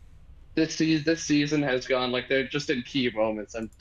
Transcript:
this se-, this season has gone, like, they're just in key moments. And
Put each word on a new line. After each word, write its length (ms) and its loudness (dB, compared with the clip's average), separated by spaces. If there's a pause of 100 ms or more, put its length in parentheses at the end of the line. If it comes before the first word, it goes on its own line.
(560)
this 200 2
se-, 220 2
this 260 0
season 400 2
has 240 0
gone, 240 0
like, 160 -2
they're 200 2
just 220 -6
in 140 0
key 260 0
moments. 460 -2
And 140 -8 (120)